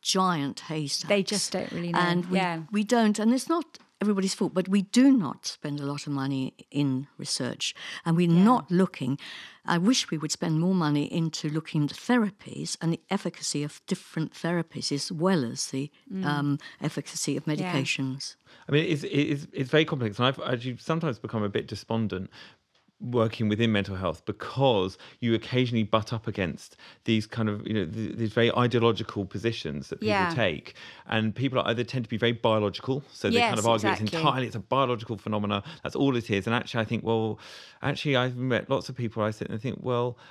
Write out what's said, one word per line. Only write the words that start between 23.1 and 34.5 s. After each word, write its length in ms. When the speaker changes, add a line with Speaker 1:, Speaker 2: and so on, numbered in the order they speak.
Speaker 3:
within 220
mental 240
health, 320
because 720
you 120
occasionally 520
butt 280
up 140
against 500
these 240
kind 200
of, 160
you 80
know, 140
th-, 300
these 160
very 240
ideological 680
positions 680
that 100
people 80
Speaker 2:
Yeah. 260
Speaker 3:
take, 400
and 260
people 280
either 240
tend 220
to 40
be 60
very 160
biological, 800
so 180
they 80
kind 140
Speaker 2:
Yes, 80
Speaker 3:
of 80
argue 200
Speaker 2:
exactly. 180
Speaker 3:
it's 100
entirely, 320
it's 80